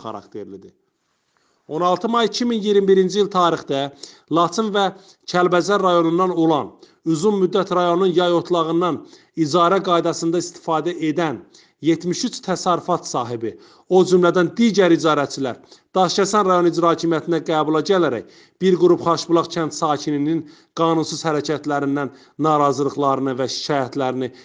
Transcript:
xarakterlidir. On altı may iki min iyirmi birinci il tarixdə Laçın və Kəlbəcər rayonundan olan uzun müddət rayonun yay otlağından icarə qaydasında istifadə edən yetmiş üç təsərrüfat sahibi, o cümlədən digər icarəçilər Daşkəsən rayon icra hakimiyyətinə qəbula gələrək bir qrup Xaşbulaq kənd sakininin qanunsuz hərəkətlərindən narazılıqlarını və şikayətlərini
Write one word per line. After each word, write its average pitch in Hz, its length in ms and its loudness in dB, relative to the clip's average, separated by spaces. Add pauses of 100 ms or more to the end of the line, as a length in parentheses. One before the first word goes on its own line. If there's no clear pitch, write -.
xarakterlidir. 98 720 -14 (920)
On 151 120 -6
altı 180 280 0
may 233 180 0
iki 220 180 -4
min 233 160 -2
iyirmi 202 280 2
birinci 190 320 4
il 190 120 0
tarixdə 160 480 0 (500)
Laçın 170 420 0
və 202 120 2 (440)
Kəlbəcər 180 560 2
rayonundan 175 480 2
olan 160 380 0 (340)
uzun 180 360 0
müddət 185 360 0
rayonun 180 360 2
yay 175 200 2
otlağından 170 720 0 (340)
icarə 170 480 2
qaydasında 170 560 0
istifadə 165 540 -4 (160)
edən 147 320 -2 (400)
yetmiş 165 420 -2
üç - 180 -6
təsərrüfat 170 640 -2
sahibi, 117 460 -6 (360)
o 185 140 6
cümlədən 175 540 4
digər 190 380 4
icarəçilər 143 640 -2 (340)
Daşkəsən 190 540 2
rayon 175 200 4
icra 165 240 2
hakimiyyətinə 165 520 -2
qəbula 156 420 0
gələrək 151 460 0 (280)
bir 180 180 2
qrup 170 260 4
Xaşbulaq 165 480 0
kənd 160 240 -4
sakininin 151 640 -2 (360)
qanunsuz 160 480 -2
hərəkətlərindən 143 840 -2 (280)
narazılıqlarını 139 1000 0
və 127 180 -4
şikayətlərini 127 760 -4 (140)